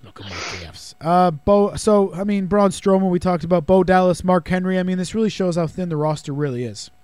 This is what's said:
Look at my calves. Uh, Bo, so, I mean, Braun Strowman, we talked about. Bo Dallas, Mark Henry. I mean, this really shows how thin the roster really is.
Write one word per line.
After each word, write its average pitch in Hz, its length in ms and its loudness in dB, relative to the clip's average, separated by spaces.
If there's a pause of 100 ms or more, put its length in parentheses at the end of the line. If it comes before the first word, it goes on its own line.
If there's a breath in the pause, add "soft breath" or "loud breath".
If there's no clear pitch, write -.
Look 98 160 -20
at 101 100 -16
my 90 60 -12
calves. 87 640 -14
Uh, 175 300 2
Bo, 202 440 2
so, 202 400 2
I 175 100 -6
mean, 202 220 -2
Braun 202 240 2
Strowman, 190 400 0
we 180 80 0
talked 180 260 -2
about. 170 220 0
Bo 185 160 4
Dallas, 185 400 2
Mark 180 260 2
Henry. 185 300 0
I 185 40 0
mean, 185 160 -2
this 180 160 -6
really 220 160 0
shows 180 260 -2
how 165 100 0
thin 180 220 -6
the 165 80 -4
roster 151 360 -2
really 135 320 -4
is. 107 260 -10 (140)